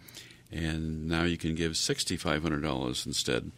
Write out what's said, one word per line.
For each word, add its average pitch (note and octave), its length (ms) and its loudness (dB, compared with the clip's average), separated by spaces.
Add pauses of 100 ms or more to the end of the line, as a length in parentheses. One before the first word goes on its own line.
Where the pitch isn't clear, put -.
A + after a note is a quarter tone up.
(520)
and D#2+ 560 -2
now E2 160 2
you E2+ 140 4
can D#2+ 180 0
give E2 220 2
sixty-five E2+ 640 0
hundred D2+ 220 0
dollars C2 420 0
instead. C2 520 0